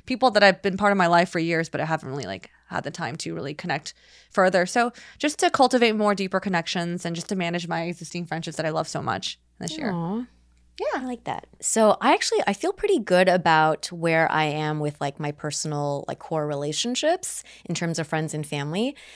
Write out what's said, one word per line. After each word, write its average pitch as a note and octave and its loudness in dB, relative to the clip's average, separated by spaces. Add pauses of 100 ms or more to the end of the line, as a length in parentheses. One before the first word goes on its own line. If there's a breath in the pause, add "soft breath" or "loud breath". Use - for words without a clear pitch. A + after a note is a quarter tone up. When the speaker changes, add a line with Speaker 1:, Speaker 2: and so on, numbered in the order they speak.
Speaker 1:
people B3+ 2
that G3+ 4
have F#3+ 6
been F#3+ 0
part G3+ 4
of G3 2
my F3 4
life F3 6
for F3 -4
years, E3 0
but C#3 -4
I - -4
haven't D#3+ -4
really, C3+ -6
like, - -10 (180)
had - -6
the A#3 -8
time C3+ -8
to - -8
really D3+ -8
connect D3 -6 (380 soft breath)
further. F#3 4
So A#3 0 (260 loud breath)
just D4 -2
to F4 4
cultivate A#3+ 4
more G#3 2
deeper F#3+ -2
connections F3 -2
and E3+ -4
just E3+ -8
to G3+ -2
manage E3+ -2
my E3+ -2
existing F3 -8
friendships E3 -6
that D#3 -2
I D#3+ -2
love D#3+ -2
so - -6
much - -4 (200)
this - -8
year. A3 -4
Speaker 2:
Aw. F3+ -4 (560)
Speaker 1:
Yeah. G#4+ -4
Speaker 2:
I - -8
like B3 -8
that. - -8 (140)
So G#3+ 4
I C4+ 4
actually, - 0
I G3+ 0
feel F4+ -2
pretty G4+ 0
good F#3 4
about D#3+ 4
where E3 2
I D#3 2
am D3+ -2
with, D3 -4
like, C#3+ -4
my D3 -4
personal, D3 -4
like, C#3 -8
core D#3 -4
relationships A#3 -2 (220 loud breath)
in F3 -4
terms E3 -2
of D#3+ -4
friends D#3 -2
and D3+ -4
family. D#3+ -4 (200 loud breath)